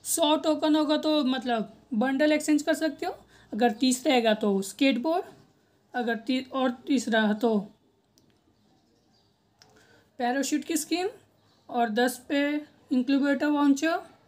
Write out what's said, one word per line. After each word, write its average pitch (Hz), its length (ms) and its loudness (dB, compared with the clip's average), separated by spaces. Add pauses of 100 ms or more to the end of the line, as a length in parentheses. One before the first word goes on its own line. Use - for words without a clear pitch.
सौ 311 340 0
token 302 380 2
होगा 302 220 2
तो 302 260 0
मतलब 240 480 -2 (220)
bundle 269 380 2
exchange 302 300 2
कर 320 120 0
सकते 311 320 -4
हो, 381 60 -6 (400)
अगर 220 200 2
तीस 254 340 0
रहेगा 233 280 4
तो 202 280 0
skateboard, 277 640 0 (720)
अगर 233 240 -2
ती-, 262 320 -4
और 262 200 0 (180)
तीसरा 220 460 2
तो 220 240 0 (2500)
पैराशूट 269 460 -2
की 330 120 -4
स्किन, 349 340 -2 (580)
और 233 240 -2
दस 240 360 0
पे 285 180 0 (460)
इंक्यूबेटर 277 560 0
वाउचर 294 520 2 (280)